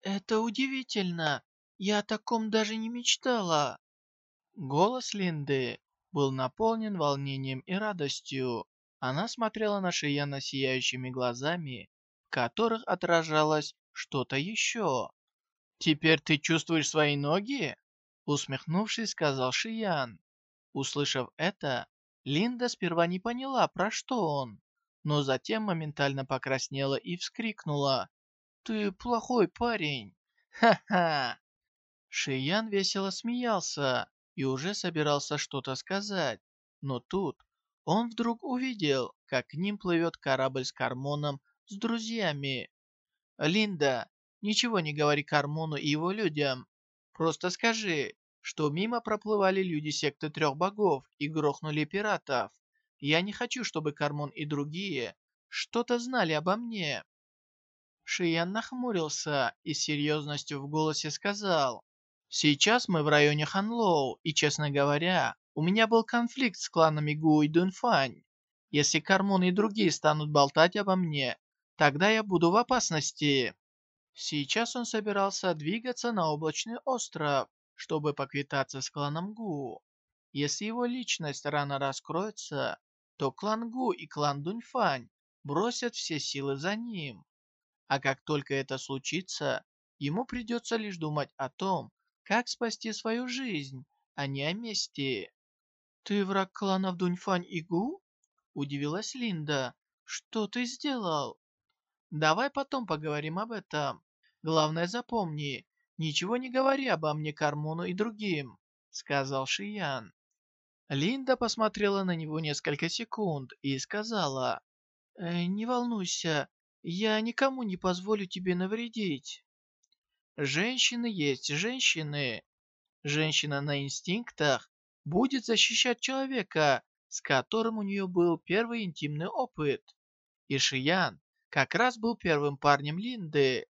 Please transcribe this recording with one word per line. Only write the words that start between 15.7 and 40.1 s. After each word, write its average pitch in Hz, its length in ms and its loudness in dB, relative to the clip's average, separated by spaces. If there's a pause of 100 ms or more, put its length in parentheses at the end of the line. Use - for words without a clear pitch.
«Теперь 160 420 4
ты 151 180 2
чувствуешь 160 520 0
свои 151 260 4
ноги?» 156 640 -2 (480)
усмехнувшись, 165 840 -2
сказал 135 420 0
Шиян. 175 680 -2 (540)
Услышав 135 640 -2
это, 147 500 -2 (380)
Линда 233 420 0
сперва 170 400 0
не 180 120 -2
поняла, 240 500 0
про 190 200 0
что 202 460 -2
он, 123 260 -6 (420)
но 147 200 2
затем 139 400 0
моментально 147 640 0
покраснела 135 680 -2
и 175 200 -4
вскрикнула: 143 960 -2 (540)
«Ты 208 280 -2
плохой 240 560 2
парень! 151 680 -2 (380)
Ха-ха!» 170 880 4 (680)
Шиян 147 580 0
весело 196 440 0
смеялся 190 960 0 (260)
и 135 80 -2
уже 135 320 0
собирался 151 600 0
что-то 135 380 -4
сказать, 185 640 -4 (400)
но 135 180 -4
тут 180 420 -4 (440)
он 220 240 2
вдруг 233 340 -4
увидел, 220 720 0 (100)
как 127 220 -2
к - 80 -14
ним 202 240 -2
плывет 170 380 2